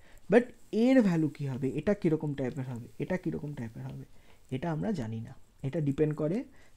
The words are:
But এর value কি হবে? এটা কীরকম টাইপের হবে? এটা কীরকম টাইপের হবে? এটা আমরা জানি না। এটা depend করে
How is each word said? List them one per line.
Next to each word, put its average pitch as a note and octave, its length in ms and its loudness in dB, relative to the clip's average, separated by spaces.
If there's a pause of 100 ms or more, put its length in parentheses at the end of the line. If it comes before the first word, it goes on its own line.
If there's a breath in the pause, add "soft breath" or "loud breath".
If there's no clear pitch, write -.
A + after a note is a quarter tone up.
(300 soft breath)
But A#3+ 120 8 (300)
এর B3 300 6
value E3 260 4
কি C#3+ 180 -8
হবে? C3 220 -2
এটা D3+ 260 0
কীরকম D#3 400 0
টাইপের C3 300 -4
হবে? A#2+ 240 -8 (100)
এটা E3 180 -2
কীরকম D3+ 380 -6
টাইপের B2 280 -10
হবে? C3+ 220 -10 (460 soft breath)
এটা D#3+ 220 -4
আমরা E3+ 200 -2
জানি A2+ 280 -6
না। - 140 -12 (280)
এটা C#3+ 180 -2
depend D3+ 340 2
করে D#3+ 300 -2 (320 soft breath)